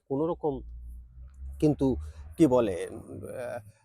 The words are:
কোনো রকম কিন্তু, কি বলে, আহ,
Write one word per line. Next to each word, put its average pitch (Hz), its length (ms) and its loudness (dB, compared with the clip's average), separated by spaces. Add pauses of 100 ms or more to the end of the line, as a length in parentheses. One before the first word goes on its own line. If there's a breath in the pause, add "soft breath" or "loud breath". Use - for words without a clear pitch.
কোনো 143 180 0
রকম 156 340 -2 (1000)
কিন্তু, 139 360 4 (420 loud breath)
কি 160 100 8
বলে, 101 440 4
আহ, - 680 -10 (260 soft breath)